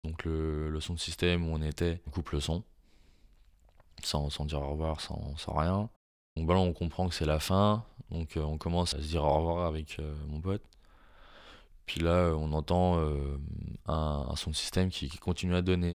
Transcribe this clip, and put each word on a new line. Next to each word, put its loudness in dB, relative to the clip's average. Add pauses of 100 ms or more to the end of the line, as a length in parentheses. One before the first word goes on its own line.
Donc -8
le, -2
le -4
son -6
de -6
système 0
où 0
on -2
était, -2
on -10
coupe -4
le 0
son, -2 (1400)
sans, 0
sans -4
dire -2
au -4
revoir, -2
sans, -6
sans -6
rien. 2 (460)
Donc -2
voilà, 6
on 4
comprend -2
que -4
c'est 0
la 4
fin, 4 (280)
donc, -4
euh, 0
on -2
commence 2
à -4
se -4
dire 2
au 6
revoir 2
avec, -4
euh, -6 (120)
mon -6
pote. -2 (1300)
Puis -6
là, 4
euh, 4
on 0
entend, 4
euh, 0 (480)
un, 0
un -4
son -4
de -4
système 0
qui, -6
qui -10
continue 0
à 4
donner. 2